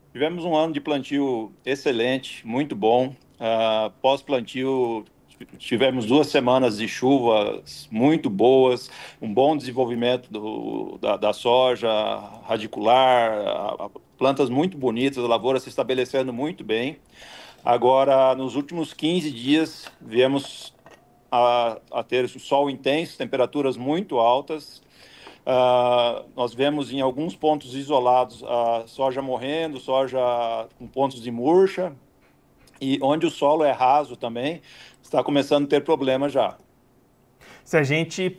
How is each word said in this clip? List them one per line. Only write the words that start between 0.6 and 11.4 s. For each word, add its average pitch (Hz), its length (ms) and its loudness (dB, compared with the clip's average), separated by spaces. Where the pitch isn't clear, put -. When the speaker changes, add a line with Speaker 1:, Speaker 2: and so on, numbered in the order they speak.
Speaker 1:
de 143 60 -6
plantio 139 720 -2
excelente, 131 840 -2
muito 135 300 -4
bom. 123 380 2
Ah, 110 520 0
pós-plantio, 131 1040 -2
tivemos 127 480 0
duas 143 220 4
semanas 127 500 2
de 110 100 -4
chuvas 117 1040 0
muito 135 400 2
boas, 123 600 4
um 113 100 -8
bom 135 240 4
desenvolvimento 123 800 -2
do, 110 640 -8
da, 104 220 -2
da 104 160 0
soja 120 560 2